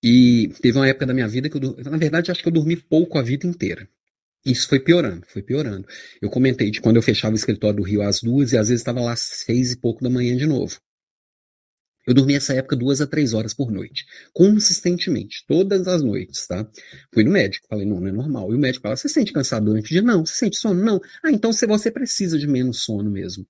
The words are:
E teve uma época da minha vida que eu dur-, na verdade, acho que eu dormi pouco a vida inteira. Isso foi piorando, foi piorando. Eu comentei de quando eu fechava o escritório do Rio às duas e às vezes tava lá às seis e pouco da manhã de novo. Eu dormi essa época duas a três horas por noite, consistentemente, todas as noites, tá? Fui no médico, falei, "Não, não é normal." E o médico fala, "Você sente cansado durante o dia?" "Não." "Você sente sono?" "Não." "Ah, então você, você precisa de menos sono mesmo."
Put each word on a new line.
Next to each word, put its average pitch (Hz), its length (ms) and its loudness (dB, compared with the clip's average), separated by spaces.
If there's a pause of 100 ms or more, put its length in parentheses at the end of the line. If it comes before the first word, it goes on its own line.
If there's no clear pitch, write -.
E 120 460 6 (140)
teve 123 160 4
uma 135 100 4
época 135 180 0
da 127 60 -2
minha 127 160 -2
vida 127 220 -4
que 151 60 -10
eu 139 40 -4
dur-, 131 240 -6
na 147 140 -4
verdade, 160 320 0
acho 175 120 -6
que - 60 0
eu 165 40 0
dormi 165 240 2
pouco 165 420 0
a 135 40 0
vida 135 240 -2
inteira. - 400 -6 (560)
Isso 131 260 -2
foi 135 120 4
piorando, 135 460 0
foi - 160 -12
piorando. 113 440 -6 (360)
Eu 101 80 -2
comentei 123 400 2
de 104 100 -8
quando 113 160 6
eu 113 60 4
fechava 110 320 2
o - 20 0
escritório 104 400 0
do 104 60 -2
Rio 104 180 0
às 101 200 -2
duas 120 320 0
e 127 40 4
às 110 120 2
vezes 120 140 0
tava 120 180 -4
lá 120 120 -2
às 117 80 -6
seis 123 520 -2
e 123 40 -6
pouco - 260 -4
da 127 60 0
manhã 123 260 0
de 131 120 0
novo. 117 340 -2 (1300)
Eu 123 80 4
dormi 139 200 6
essa 139 200 -2
época 135 220 -2
duas 131 240 0
a 147 80 0
três 139 260 -2
horas 107 180 -4
por 123 200 -4
noite, - 340 -8 (260)
consistentemente, - 1120 2
todas 185 440 0
as 170 160 2
noites, 101 420 -4
tá? 92 180 -6 (480)
Fui 107 120 4
no 143 80 4
médico, 117 360 0
falei, 104 160 -6
"Não, 101 140 -2
não 90 80 -4
é 95 60 -4
normal." 113 400 -4
E - 20 0
o 131 40 0
médico 131 240 -2
fala, 104 120 -4
"Você 277 140 -6
sente - 240 -2
cansado 123 340 -2
durante 107 200 0
o - 20 -16
dia?" 175 140 2
"Não." 214 220 2
"Você - 100 -8
sente - 220 -2
sono?" 185 240 0
"Não." 202 200 2 (240)
"Ah, 311 80 2
então 226 200 0
você, 226 140 0
você 214 240 2
precisa 190 480 -4
de 147 80 -2
menos 127 380 0
sono 104 260 -4
mesmo." 92 400 -8